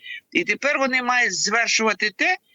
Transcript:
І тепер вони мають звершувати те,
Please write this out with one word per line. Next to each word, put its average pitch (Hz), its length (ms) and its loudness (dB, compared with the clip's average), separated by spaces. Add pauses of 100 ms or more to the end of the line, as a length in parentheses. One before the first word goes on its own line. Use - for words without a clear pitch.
(320)
І 175 120 0
тепер 269 360 -2
вони 262 220 0
мають 240 320 2
звершувати 214 840 0
те, 359 220 0 (180)